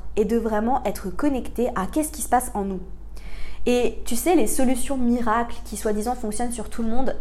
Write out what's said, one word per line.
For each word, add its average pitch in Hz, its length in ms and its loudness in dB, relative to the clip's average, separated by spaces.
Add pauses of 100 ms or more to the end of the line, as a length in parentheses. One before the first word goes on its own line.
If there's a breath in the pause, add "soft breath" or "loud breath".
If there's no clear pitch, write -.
(140)
et 214 100 2
de 220 120 0
vraiment 220 480 0
être - 260 -4
connecté 254 640 0
à 185 120 -2
qu'est-ce 311 260 -2
qui - 100 -8
se - 60 -6
passe 247 260 2
en 202 80 -2
nous. 190 180 -4 (880 loud breath)
Et 247 380 2
tu - 100 0
sais, 339 220 4
les 269 100 4
solutions 262 500 2
miracles 240 680 2
qui 214 120 -8
soi-disant 214 380 -2
fonctionnent 220 380 -2
sur 214 180 -6
tout 233 120 -2
le 226 60 0
monde, 233 320 6